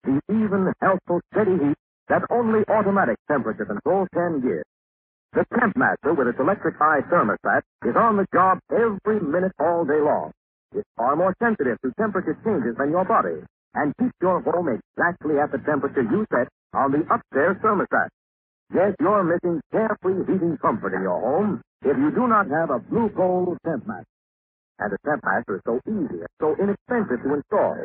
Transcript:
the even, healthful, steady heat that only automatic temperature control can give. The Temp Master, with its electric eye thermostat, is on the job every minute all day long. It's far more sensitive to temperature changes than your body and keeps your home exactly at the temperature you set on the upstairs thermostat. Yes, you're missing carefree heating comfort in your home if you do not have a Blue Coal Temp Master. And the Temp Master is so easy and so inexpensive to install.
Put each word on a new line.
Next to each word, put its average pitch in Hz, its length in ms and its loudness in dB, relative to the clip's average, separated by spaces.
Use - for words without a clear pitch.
the - 160 0
even, 196 500 2
healthful, 185 400 0
steady 190 240 2
heat 143 180 2
that 165 220 2
only 220 380 2
automatic 196 480 2
temperature 113 380 -2
control 170 480 0
can 175 260 -2
give. 85 220 -2
The - 120 0
Temp 233 180 0
Master, 127 360 0
with 135 160 0
its 117 100 -4
electric 165 420 -2
eye 151 200 2
thermostat, 120 520 0
is 123 80 0
on 214 240 4
the 196 140 0
job 185 240 4
every 214 500 0
minute 180 380 0
all 170 260 2
day 151 160 2
long. 113 300 0
It's 104 220 -6
far 131 200 0
more 185 240 2
sensitive 220 440 0
to - 140 -2
temperature 185 460 -2
changes 120 320 -2
than 139 140 0
your 180 140 2
body 95 360 0
and 139 260 -2
keeps 247 200 0
your 180 200 2
home 160 280 -2
exactly 147 680 -2
at 147 140 0
the 135 120 -4
temperature 139 380 0
you 160 300 0
set 123 160 0
on 135 180 2
the 147 80 2
upstairs 185 520 0
thermostat. 180 440 0
Yes, 185 260 4
you're 196 240 4
missing 170 360 0
carefree 202 560 -2
heating 170 320 0
comfort 98 360 -2
in 92 60 -4
your 90 180 -2
home 143 400 0
if 139 140 2
you 143 160 2
do 247 160 0
not 208 200 2
have 156 220 0
a 123 100 0
Blue 220 360 0
Coal 180 480 0
Temp 151 220 -4
Master. 92 180 -10
And 101 120 -4
the 98 120 -6
Temp 139 200 -2
Master 98 320 -2
is 87 80 -10
so 120 240 -2
easy 151 320 -4
and 87 200 -12
so 156 200 0
inexpensive 196 640 -2
to 135 160 0
install. 120 440 0